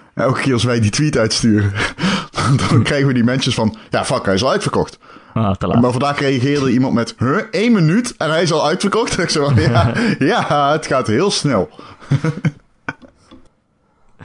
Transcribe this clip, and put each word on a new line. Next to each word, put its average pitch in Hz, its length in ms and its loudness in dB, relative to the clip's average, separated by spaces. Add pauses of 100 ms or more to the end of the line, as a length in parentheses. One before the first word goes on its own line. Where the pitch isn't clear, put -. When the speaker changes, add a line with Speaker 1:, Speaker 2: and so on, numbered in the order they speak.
(140)
Speaker 1:
En - 100 -4
elke 127 180 0
keer 135 120 0
als 113 100 0
wij 123 160 0
die 107 120 2
tweet 147 260 0
uitsturen, 107 540 2 (460)
<laughs> 131 520 -2
dan 113 140 4
krijgen 139 240 0
we 135 60 0
die 123 100 2
mentions 127 320 0
van, 110 220 -2 (120)
"Ja, 98 160 -2
fuck, 127 200 -2
hij 98 80 0
is 95 100 2
al 131 80 2
uitverkocht." - 480 -2 (340)
Speaker 2:
Ah, 101 220 0
te 101 120 -4
laat. 120 140 2
Speaker 1:
Maar 123 100 2
vandaag 139 280 -2
reageerde 139 520 0
iemand 127 220 2
met, 113 240 -2
"Huh, 131 200 0 (140)
één 214 200 2
minuut 202 460 2
en 156 120 -4
hij 160 120 0
is 170 120 0
al 151 140 0
uitverkocht?" 196 460 -2
<laughs> - 40 -4
En 185 60 0
ik 165 60 -2
zo 147 200 0
van, 127 120 4
"Ja, 165 320 2 (120)
Speaker 2:
<laughs> 190 140 -2
Speaker 1:
ja, 147 520 0
het 156 160 -2
gaat 131 200 0
heel 143 240 2
snel." 117 380 0 (400)
<laughs> 156 400 0 (1800)